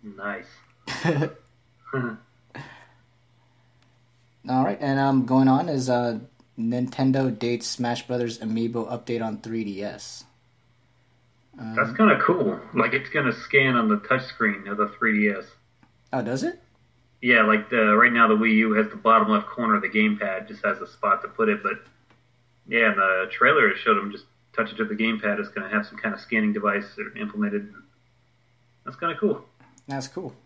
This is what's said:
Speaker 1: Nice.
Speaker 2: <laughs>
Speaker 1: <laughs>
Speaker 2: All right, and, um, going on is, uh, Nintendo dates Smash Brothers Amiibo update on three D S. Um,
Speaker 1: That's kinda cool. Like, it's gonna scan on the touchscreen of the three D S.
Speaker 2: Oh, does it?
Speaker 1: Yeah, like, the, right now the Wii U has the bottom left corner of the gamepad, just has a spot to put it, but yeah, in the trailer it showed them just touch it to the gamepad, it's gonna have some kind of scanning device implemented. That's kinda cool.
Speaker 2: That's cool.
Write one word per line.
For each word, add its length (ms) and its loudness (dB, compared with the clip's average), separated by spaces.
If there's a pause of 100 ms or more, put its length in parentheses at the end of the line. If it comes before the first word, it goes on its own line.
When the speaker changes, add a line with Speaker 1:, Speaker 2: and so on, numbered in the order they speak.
Speaker 1:
Nice. 440 -12 (580)
Speaker 2:
<laughs> 0 -
Speaker 1:
<laughs> 880 -6
Speaker 2:
All 260 -6 (2250)
right, 320 0
and, 180 0
um, 280 2
going 220 6
on 200 4
is, 220 -2
uh, 280 0 (400)
Nintendo 800 0
dates 300 -2
Smash 400 -4
Brothers 320 -4
Amiibo 520 -4
update 320 -6
on 160 -6
three 260 -6
D 180 -8
S. 420 -12 (1300)
Um, 160 -10
Speaker 1:
That's 200 -2
kinda 280 4
cool. 360 0 (140)
Like, 220 0
it's 160 -4
gonna 220 0
scan 440 2
on 120 2
the 100 2
touchscreen 720 -2
of 80 -6
the 100 0 (100)
three 300 2
D 80 -2
S. 80 -10 (680)
Speaker 2:
Oh, 100 -2
does 200 -4
it? 160 -4 (600)
Speaker 1:
Yeah, 220 6
like, 260 4
the, 260 4
right 180 6
now 160 6
the 60 6
Wii 220 4
U 160 4
has 160 2
the 80 -14
bottom 320 4
left 180 2
corner 280 0
of 80 0
the 60 -4
gamepad, 600 0
just 160 -14
has 160 -2
a 60 -12
spot 360 0
to 60 -10
put 220 0
it, 120 -2
but 220 -6 (840)
yeah, 260 2
in 40 -2
the 340 2
trailer 380 4
it 80 0
showed 200 2
them 140 -4
just 140 -14 (300)
touch 160 -2
it 60 -16
to 80 -2
the 100 -6
gamepad, 440 -2
it's 100 -6
gonna 220 -10
have 160 -2
some 100 -20
kind 180 -6
of 60 -14
scanning 320 0
device 320 -2 (340)
implemented. 540 -4 (1120)
That's 140 -16
kinda 200 -4
cool. 280 -2 (420)
Speaker 2:
That's 200 -8
cool. 260 -12 (120)